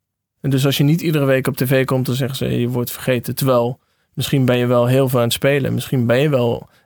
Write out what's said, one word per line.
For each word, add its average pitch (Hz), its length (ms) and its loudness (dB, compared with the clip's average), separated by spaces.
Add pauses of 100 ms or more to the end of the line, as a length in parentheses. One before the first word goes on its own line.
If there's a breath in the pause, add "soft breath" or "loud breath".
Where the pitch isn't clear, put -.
(420)
En 147 80 -4
dus 131 160 0
als 135 120 0
je 151 60 2
niet 151 180 2
iedere 156 240 0
week 131 220 2
op 127 100 -2
T - 80 -2
V 131 200 2
komt, 131 200 -2
dan 127 100 -2
zeggen 131 220 -4
ze, 127 220 -2
"Je 120 100 -2
wordt 123 220 -4
vergeten." 127 440 -4
Terwijl, 127 440 0 (340)
misschien 135 320 0
ben 123 120 2
je 123 80 2
wel 120 220 2
heel 131 220 2
veel 127 100 0
aan 120 60 2
het 117 80 -2
spelen. 135 400 0
Misschien 120 320 -2
ben 120 140 2
je 151 100 2
wel 123 380 -2 (180 soft breath)